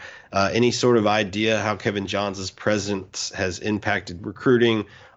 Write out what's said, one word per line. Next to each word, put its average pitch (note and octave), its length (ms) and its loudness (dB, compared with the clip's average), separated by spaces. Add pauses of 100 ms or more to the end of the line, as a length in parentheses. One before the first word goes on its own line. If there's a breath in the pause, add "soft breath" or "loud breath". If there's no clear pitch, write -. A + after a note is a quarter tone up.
(320 loud breath)
Uh, G2 220 0
any A#2 180 4
sort A#2+ 260 4
of G#2+ 80 2
idea G#2 540 2
how G#2+ 160 -2
Kevin G2+ 320 -4
Johns' G2 420 -4
presence G2+ 800 -4
has F#2 280 -4
impacted G#2 680 -4
recruiting, A2+ 600 2 (320 loud breath)